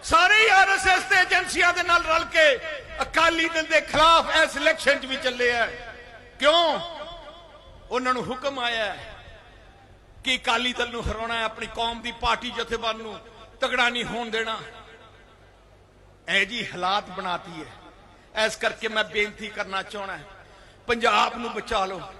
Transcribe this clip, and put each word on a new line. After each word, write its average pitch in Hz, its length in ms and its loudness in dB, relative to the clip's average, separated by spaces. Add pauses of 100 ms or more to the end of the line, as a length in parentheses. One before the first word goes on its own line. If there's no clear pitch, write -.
ਸਾਰੇ 381 420 6
ਹੀ 453 40 4
ਆਰ 381 200 8
ਐਸ 392 180 2
ਐਸ 370 160 4
ਤੇ 392 140 2
ਏਜੰਸੀਆਂ 359 560 4
ਦੇ 349 100 0
ਨਾਲ 339 220 2
ਰਲ 330 200 2
ਕੇ 311 320 4 (460)
ਅਕਾਲੀ 330 460 2
ਦਲ 330 140 -2
ਦੇ 311 180 2
ਖਿਲਾਫ 311 560 4
ਇਸ 320 200 2
ਇਲੈਕਸ਼ਨ 285 420 2
'ਚ 262 80 -10
ਵੀ 262 100 -4
ਚੱਲੇ 247 420 0
ਆ। 220 80 2 (720)
ਕਿਉਂ? 311 420 4 (1080)
ਉਹਨਾਂ 254 240 -2
ਨੂੰ 233 100 -4
ਹੁਕਮ 269 340 -6
ਆਇਆ 233 260 -2
ਹੈ 202 300 -8 (1080)
ਕਿ 262 120 0
ਅਕਾਲੀ 247 360 0
ਦਲ 240 180 -4
ਨੂੰ 226 200 -6
ਹਰਾਉਣਾ 226 280 -6
ਹੈ, 226 60 -2
ਆਪਣੀ 220 220 -6
ਕੌਮ 233 340 -6
ਦੀ 233 120 -8
ਪਾਰਟੀ 226 380 -2
ਜਥੇਬੰਦ 226 500 -6
ਨੂੰ 214 200 -12 (400)
ਤਗੜਾ 247 280 2
ਨਹੀਂ 240 160 -2
ਹੋਣ 220 260 -6
ਦੇਣਾ। 220 280 -4 (1700)
ਇਹ 196 180 2
ਜੀ 226 260 -6
ਹਾਲਾਤ 190 320 -2
ਬਣਾਤੀ 175 600 -8
ਹੈ। - 20 -16 (800)
ਇਸ - 100 -4
ਕਰਕੇ 220 320 -4
ਮੈਂ 214 160 0
ਬੇਨਤੀ 208 440 -4
ਕਰਨਾ 196 340 -6
ਚਾਹਣਾ, 196 360 -10 (680)
ਪੰਜਾਬ 233 500 2
ਨੂੰ 233 160 -8
ਬਚਾ 208 320 -2
ਲਓ 190 180 -8 (180)